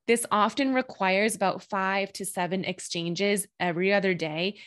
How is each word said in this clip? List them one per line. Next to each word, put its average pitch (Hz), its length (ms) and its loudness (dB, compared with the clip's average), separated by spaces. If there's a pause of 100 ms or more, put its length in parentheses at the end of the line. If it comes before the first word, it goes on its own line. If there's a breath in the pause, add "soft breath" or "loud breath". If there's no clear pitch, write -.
This 233 220 2
often 226 440 2
requires 208 600 2
about 190 280 0
five 196 500 -2
to 196 120 -8
seven 180 400 -2
exchanges 180 840 -2 (140)
every 180 320 2
other 196 200 2
day, 170 540 -4